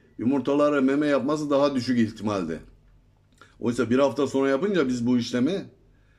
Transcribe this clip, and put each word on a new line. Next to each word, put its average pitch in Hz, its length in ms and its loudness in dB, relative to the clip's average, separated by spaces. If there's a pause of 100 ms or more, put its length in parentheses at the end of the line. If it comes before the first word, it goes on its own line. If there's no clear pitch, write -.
(180)
yumurtalara 143 640 0
meme 143 260 2
yapması 143 420 0
daha 143 260 2
düşük 123 240 0
ihtimaldi. 101 600 -2 (1000)
Oysa 120 300 -2
bir 127 100 4
hafta 139 280 2
sonra 135 220 0
yapınca 151 380 0
biz 120 200 -2
bu 123 100 2
işlemi, 123 480 -2 (540)